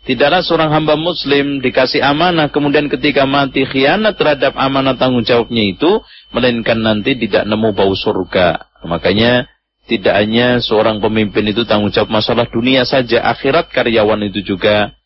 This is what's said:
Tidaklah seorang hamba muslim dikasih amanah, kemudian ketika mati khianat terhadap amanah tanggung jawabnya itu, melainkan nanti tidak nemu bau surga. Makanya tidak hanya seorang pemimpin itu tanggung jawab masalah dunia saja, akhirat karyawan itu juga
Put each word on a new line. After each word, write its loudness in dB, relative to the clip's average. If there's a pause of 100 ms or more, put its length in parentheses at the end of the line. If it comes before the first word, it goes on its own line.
Tidaklah 2
seorang 0
hamba 2
muslim -2
dikasih 0
amanah, 2
kemudian 0
ketika 0
mati 0
khianat 0
terhadap 0
amanah 0
tanggung 0
jawabnya 0
itu, 2 (320)
melainkan 0
nanti 0
tidak 0
nemu 0
bau 2
surga. -2 (160)
Makanya 0 (340)
tidak 0
hanya 0
seorang 0
pemimpin 0
itu -2
tanggung 0
jawab 0
masalah -2
dunia 0
saja, 0
akhirat 0
karyawan 0
itu -6
juga -2